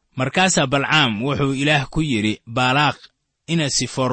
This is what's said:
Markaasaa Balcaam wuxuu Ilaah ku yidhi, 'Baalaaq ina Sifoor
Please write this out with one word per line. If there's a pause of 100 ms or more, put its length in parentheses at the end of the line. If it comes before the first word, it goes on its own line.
(160)
Markaasaa
Balcaam
wuxuu
Ilaah
ku
yidhi,
'Baalaaq (520)
ina
Sifoor